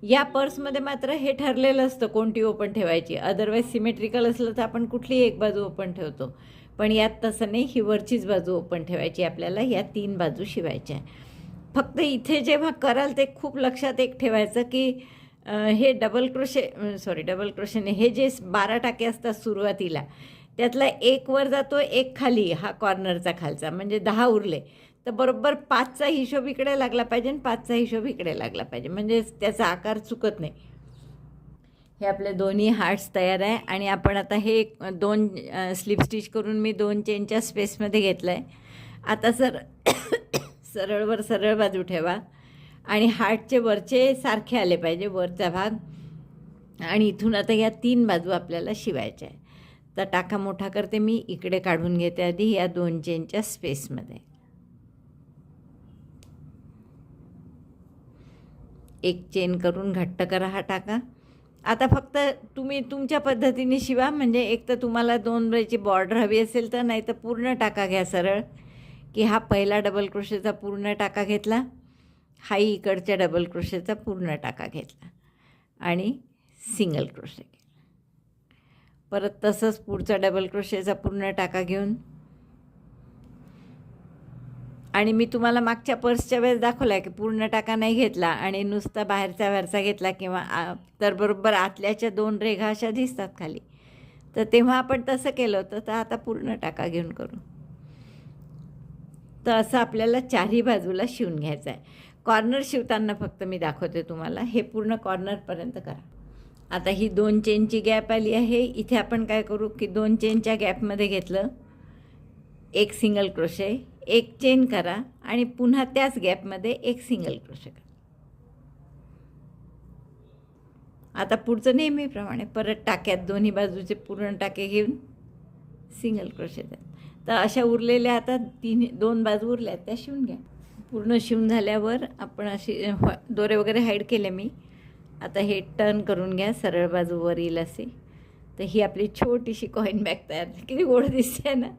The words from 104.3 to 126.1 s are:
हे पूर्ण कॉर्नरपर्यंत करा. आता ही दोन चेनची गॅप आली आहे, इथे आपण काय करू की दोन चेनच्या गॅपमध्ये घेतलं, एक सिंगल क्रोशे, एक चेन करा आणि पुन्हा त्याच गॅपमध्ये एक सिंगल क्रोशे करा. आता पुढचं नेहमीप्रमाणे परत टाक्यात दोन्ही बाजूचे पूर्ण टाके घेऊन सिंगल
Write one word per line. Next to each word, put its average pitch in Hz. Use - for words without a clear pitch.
हे 233
पूर्ण 220
कॉर्नरपर्यंत 190
करा. 143
आता 180
ही 196
दोन 214
चेनची 214
गॅप 220
आली 220
आहे, 233
इथे 240
आपण 226
काय 214
करू 208
की 214
दोन 214
चेनच्या 220
गॅपमध्ये 208
घेतलं, 196
एक 208
सिंगल 202
क्रोशे, 190
एक 233
चेन 262
करा 185
आणि 240
पुन्हा 247
त्याच 262
गॅपमध्ये 190
एक 240
सिंगल 170
क्रोशे -
करा. -
आता 202
पुढचं 233
नेहमीप्रमाणे 285
परत 214
टाक्यात 185
दोन्ही 196
बाजूचे 190
पूर्ण 202
टाके 196
घेऊन 208
सिंगल 214